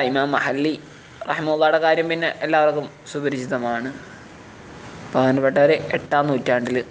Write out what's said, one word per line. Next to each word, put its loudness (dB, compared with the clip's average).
ഇമാം 0
മഹല്ലി 0
റഹിമഹുള്ളയുടെ 2
കാര്യം 4
പിന്നെ -2
എല്ലാവർക്കും 2
സുപരിചിതമാണ്. -4
ബഹുമാനപ്പെട്ടവർ 4
എട്ടാം 0
നൂറ്റാണ്ടിൽ 0